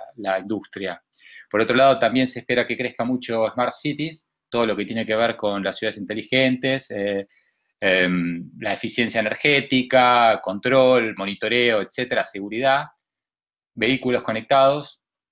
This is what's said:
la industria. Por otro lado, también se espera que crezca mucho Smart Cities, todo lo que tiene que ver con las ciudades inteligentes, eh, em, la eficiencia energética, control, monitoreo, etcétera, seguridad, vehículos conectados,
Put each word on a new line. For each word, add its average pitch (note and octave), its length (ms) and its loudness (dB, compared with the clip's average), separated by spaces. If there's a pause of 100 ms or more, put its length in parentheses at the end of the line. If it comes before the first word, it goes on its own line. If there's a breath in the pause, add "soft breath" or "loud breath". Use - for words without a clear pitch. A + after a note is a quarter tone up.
(180)
la F#2+ 220 -2
industria. G2 640 -8 (480 loud breath)
Por G#2 120 0
otro A#2 140 0
lado, C3 220 6
también B2+ 300 2
se - 120 -10
espera B2 280 -2
que A2+ 100 -6
crezca B2 260 -6
mucho A#2 500 -2
Smart B2 200 -2
Cities, D3+ 560 -8 (200)
todo A#2+ 180 0
lo G#2 100 -2
que G2+ 80 -4
tiene A2+ 180 -4
que A2 120 -2
ver A2+ 200 0
con G2+ 280 -4
las F#2+ 140 -4
ciudades A2 200 -6
inteligentes, B2+ 920 -2
eh, G2+ 360 -4 (520 soft breath)
em, F2+ 800 0
la G#2 140 -4
eficiencia A2 460 -2
energética, B2+ 1200 4
control, B2 720 4
monitoreo, A2 640 0
etcétera, A#2+ 420 -4
seguridad, B2 600 -2 (880)
vehículos A#2+ 480 0
conectados, C3+ 800 0 (320)